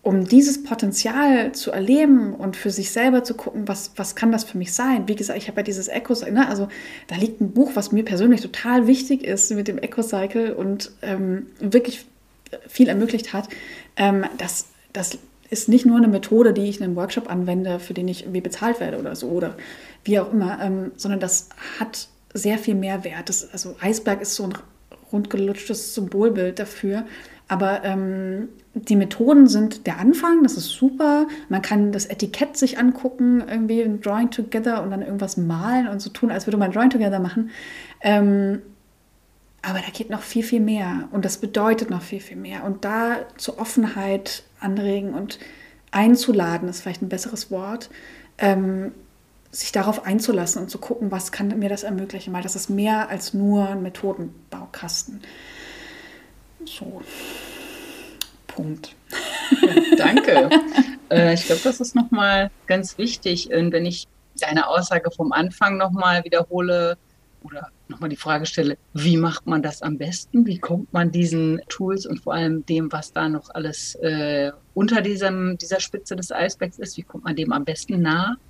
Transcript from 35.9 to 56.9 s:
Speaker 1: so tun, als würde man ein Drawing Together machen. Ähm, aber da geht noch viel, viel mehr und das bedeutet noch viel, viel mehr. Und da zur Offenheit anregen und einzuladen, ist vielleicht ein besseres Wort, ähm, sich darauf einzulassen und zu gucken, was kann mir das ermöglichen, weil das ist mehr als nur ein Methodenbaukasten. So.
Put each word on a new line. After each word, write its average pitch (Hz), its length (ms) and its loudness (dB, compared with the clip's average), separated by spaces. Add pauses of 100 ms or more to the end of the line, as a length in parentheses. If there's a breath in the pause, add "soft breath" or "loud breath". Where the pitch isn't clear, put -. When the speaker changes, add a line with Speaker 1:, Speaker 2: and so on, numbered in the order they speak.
Speaker 1:
so - 80 -10
tun, - 220 0
als 190 160 -4
würde 214 100 0
man 196 140 2
ein - 20 -8
Drawing 226 160 4
Together 208 320 2
machen. 202 300 -2 (500 loud breath)
Ähm, 202 600 4 (1000)
aber 185 200 -6
da 190 120 -12
geht 220 160 -8
noch 214 140 -8
viel, - 200 -2
viel 226 180 0
mehr 202 520 -2
und 196 140 -2
das 185 100 -4
bedeutet 220 540 0
noch 180 100 -4
viel, 196 200 -12
viel 185 180 -16
mehr. 196 260 -12
Und 202 220 -6
da 233 320 -2 (180)
zur - 220 -10
Offenheit 196 840 -2 (140)
anregen 202 540 -4
und 202 260 -8 (520 loud breath)
einzuladen, 196 800 4
ist 180 100 -10
vielleicht 180 220 -8
ein 185 80 -6
besseres 202 400 -8
Wort, 196 400 -8 (480 loud breath)
ähm, 190 540 0 (580)
sich - 220 -8
darauf 208 340 -2
einzulassen 190 560 0
und 185 80 -10
zu - 80 -10
gucken, 233 320 -4
was 185 200 -6
kann 202 280 -2
mir 202 100 -2
das 196 140 -4
ermöglichen, 190 500 -8
weil 180 100 -6
das 185 140 -6
ist 185 140 -8
mehr 214 400 0
als - 240 -8
nur 202 340 2
ein 196 140 -6
Methodenbaukasten. 180 1400 -8 (1400 loud breath)
So. - 380 -14 (1400 loud breath)